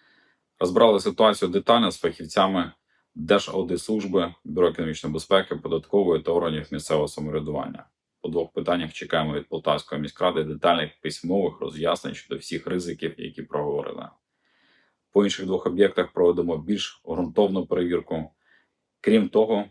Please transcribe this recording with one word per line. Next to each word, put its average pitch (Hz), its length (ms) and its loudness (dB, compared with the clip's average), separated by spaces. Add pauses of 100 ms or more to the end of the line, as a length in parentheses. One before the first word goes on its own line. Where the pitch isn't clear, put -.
(580)
Розбирали 101 420 4
ситуацію 104 480 2
детально 104 420 2
з - 80 -8
фахівцями 90 760 0 (420)
Держаудитслужби, 90 1200 0 (100)
Бюро 87 240 2
економічної 80 440 -6
безпеки, 92 440 0
податкової 85 680 0
та 85 100 -2
органів 80 380 0
місцевого 76 380 -2
самоврядування. 76 800 -6 (340)
По - 80 -8
двох 82 240 -2
питаннях 85 400 -2
чекаємо 78 420 -2
від 71 140 -6
Полтавської 78 520 -4
міськради 85 440 -2
детальних 78 460 0 (120)
письмових 87 580 -2
роз'яснень 82 540 -4
щодо - 260 -10
всіх - 260 -8
ризиків, 87 520 -6
які - 240 -12
проговорили. 73 680 -6 (1040)
По 101 120 6
інших 95 220 -4
двох 92 200 -2
об'єктах 92 460 2
проведемо 85 460 2
більш 95 500 -6
ґрунтовну 90 580 0
перевірку. 85 640 -4 (720)
Крім 104 280 4
того, 107 420 2